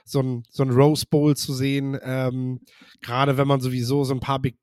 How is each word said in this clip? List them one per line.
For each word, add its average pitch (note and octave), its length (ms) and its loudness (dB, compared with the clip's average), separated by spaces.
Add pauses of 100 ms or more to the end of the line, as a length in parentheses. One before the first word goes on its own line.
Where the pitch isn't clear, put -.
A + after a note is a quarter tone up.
so C#3 160 -2
ein, B2+ 260 -4
so - 140 -4
ein C3 80 0
Rose C#3+ 400 4
Bowl D3+ 260 4
zu - 160 -8
sehen, C#3 500 -2
ähm, B2+ 600 -4 (400)
gerade C3 340 0
wenn C#3 100 2
man C#3 140 2
sowieso B2+ 440 -2
so C3+ 100 -2
ein B2+ 60 -4
paar C3+ 180 -2
Big, C3 240 -4